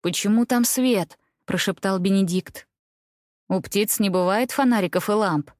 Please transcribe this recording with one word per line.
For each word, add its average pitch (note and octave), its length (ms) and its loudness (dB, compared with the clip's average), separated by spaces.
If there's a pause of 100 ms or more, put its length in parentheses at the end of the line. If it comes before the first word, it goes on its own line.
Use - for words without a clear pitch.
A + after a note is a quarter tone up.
«Почему G#3 440 0
там A#3+ 180 2
свет?» — A#3+ 560 0 (260)
прошептал F#3+ 540 -2
Бенедикт. F#3 680 -2 (800)
«У F#3 140 -2
птиц - 380 -2
не G3+ 100 0
бывает F#3 420 0
фонариков G#3+ 580 0
и G#3 40 2
ламп. F#3 460 -2